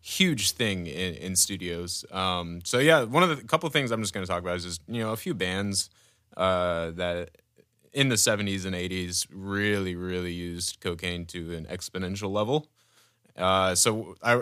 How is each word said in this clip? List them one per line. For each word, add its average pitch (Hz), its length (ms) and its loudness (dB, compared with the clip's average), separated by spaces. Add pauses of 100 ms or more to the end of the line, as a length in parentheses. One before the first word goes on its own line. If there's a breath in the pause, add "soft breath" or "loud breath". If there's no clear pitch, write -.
huge 143 500 2
thing 95 360 -2
in, 85 280 -4
in 92 200 -6
studios. 87 760 -2
Um, 90 520 -2
so 123 160 0
yeah, 151 240 8
one 131 200 4
of 180 60 4
the 139 140 -2
couple 156 260 0
things 139 220 0
I'm 110 100 0
just 101 120 -2
gonna 95 120 -4
talk 87 160 -2
about 90 160 -2
is 87 60 -4
just, 85 240 -6
you 117 140 -6
know, 110 100 -2
a 113 60 -4
few 170 160 -6
bands, 98 560 -2 (480)
uh, 90 540 2
that 87 400 -4 (640)
in 139 160 2
the 113 80 2
seventies 101 480 2
and 92 100 -2
eighties 90 560 -2
really, 98 640 0
really 90 380 -4
used 87 480 -6
cocaine 87 460 -4
to 85 280 -8
an 80 100 -8
exponential 95 680 -6
level. 110 360 0 (680)
Uh, 95 380 4
so 107 460 0
I, 120 200 4